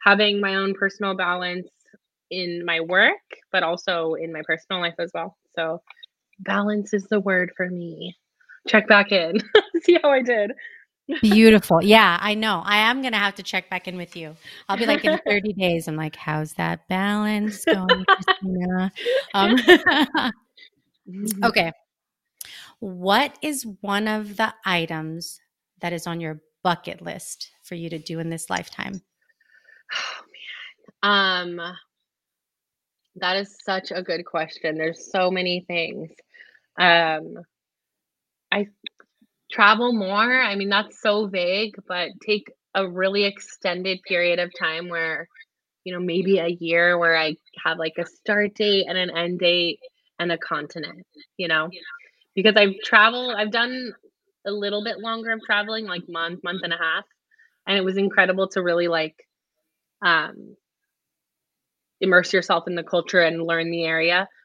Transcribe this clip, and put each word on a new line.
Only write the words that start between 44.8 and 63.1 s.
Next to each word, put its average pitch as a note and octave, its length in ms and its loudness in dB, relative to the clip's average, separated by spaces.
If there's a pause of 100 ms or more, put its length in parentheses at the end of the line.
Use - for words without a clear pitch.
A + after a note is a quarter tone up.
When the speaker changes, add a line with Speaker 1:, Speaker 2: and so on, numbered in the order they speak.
Speaker 1:
where, E3 400 -6 (560)
you F3+ 100 -10
know, F3 60 -6
maybe F3+ 380 0
a E3+ 100 -2 (120)
year E3+ 380 2
where E3 180 4
I D#3 200 0 (280)
have, D#3+ 140 -2
like, D#3+ 200 -6
a E3+ 60 -4
start G#3 500 -2
date G3+ 340 0
and F#3 100 -4
an F3+ 180 -4
end F3 220 -2
date F3 400 0 (400)
and F3 120 -4
a E3 80 -2
continent, D3+ 680 -10 (320)
you F3 100 -4
know? D#3+ 220 0 (640)
Because G3 220 4
I've G3+ 180 6 (100)
traveled, A#3 520 4
I've G#3+ 160 -2
done A#3+ 400 -4 (540)
a G3+ 60 -6
little G#3 320 -4
bit A3+ 160 -8
longer A3+ 320 -6
of A3 100 -6
traveling, G#3+ 440 -4
like, F3+ 220 -10
month, E3+ 360 -8
month F3+ 180 -6
and E3+ 100 -6
a E3+ 60 -4
half, E3+ 260 -4 (600)
and G3 100 0
it F#3+ 80 0
was F#3+ 120 -2
incredible F#3+ 520 2
to F#3+ 140 -2
really, F3 260 0
like, D#3+ 260 -2 (880)
um, E3 540 -2 (1400)
immerse F3+ 320 4
yourself F3 340 2
in F3+ 80 -6
the E3+ 80 -4
culture F3+ 380 0